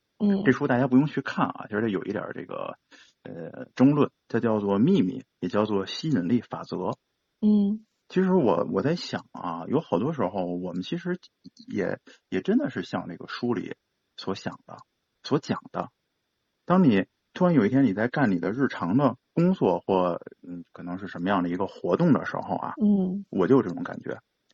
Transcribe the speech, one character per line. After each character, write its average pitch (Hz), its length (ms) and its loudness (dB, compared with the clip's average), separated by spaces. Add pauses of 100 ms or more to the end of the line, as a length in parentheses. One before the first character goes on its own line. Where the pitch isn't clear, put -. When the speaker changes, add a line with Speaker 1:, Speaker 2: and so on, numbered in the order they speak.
(200)
Speaker 1:
嗯。 202 260 2
Speaker 2:
这 131 60 8
书 143 160 0
大 127 100 2
家 131 100 2
不 123 80 2
用 143 120 4
去 139 140 -4
看 - 260 -4
啊， - 200 -10
其 - 60 -8
实 104 80 0
它 117 60 0
有 95 160 -2
一 95 80 -6
点 98 120 -4
儿 87 100 -10
这 - 120 -10
个， - 320 -10 (460)
呃， - 500 -14
争 135 220 6
论， 143 160 2 (160)
它 117 120 -2
叫 110 200 0
做 101 180 0
《秘 156 240 4
密》， 90 180 -2 (200)
也 90 100 -4
叫 107 160 2
做 98 220 -2
吸 - 220 -6
引 92 180 0
力 117 140 2
法 - 200 -10
则。 90 380 -6 (420)
Speaker 1:
嗯。 208 420 2 (260)
Speaker 2:
其 185 140 0
实 185 100 2
我， 135 380 4
我 98 100 0
在 147 140 0
想 - 380 -8
啊， 85 340 -8
有 120 140 0
好 - 180 -2
多 139 140 -2
时 131 80 -6
候 92 240 -2
我 87 260 -6
们 90 100 -6
其 165 160 -6
实 180 220 -6 (480)
也， 95 320 -4 (300)
也 92 120 -2
真 208 160 2
的 294 120 0
是 101 120 -6
像 87 280 -6
这 85 80 -12
个 - 100 -14
书 120 260 -4
里 - 220 -6 (400)
所 - 180 -8
想 - 320 -10
的、 85 120 -16 (460)
所 - 160 0
讲 - 220 -6 (120)
的。 90 160 -6 (760)
当 185 200 4
你 117 200 6 (280)
突 180 120 0
然 175 80 4
有 120 120 4
一 107 40 2
天 135 140 4
你 107 100 4
在 107 140 0
干 127 240 2
你 90 80 2
的 92 140 -2
日 139 160 0
常 90 260 -2
的 139 220 2 (160)
工 180 200 4
作 92 320 2
或， 90 360 2 (200)
嗯， 87 300 -14
可 - 120 -16
能 87 160 -8
是 98 80 -10
什 87 140 -10
么 87 60 -2
样 95 160 2
的 87 60 -2
一 90 80 -2
个 98 100 -2
活 - 300 0
动 165 160 4
的 101 100 2
时 - 140 -6
候 - 180 -6
啊， - 260 -6
Speaker 1:
嗯。 196 480 0
Speaker 2:
我 95 160 2
就 123 120 6
有 123 40 6
这 98 100 -4
种 - 120 -8
感 - 180 -8
觉。 - 180 -10 (340)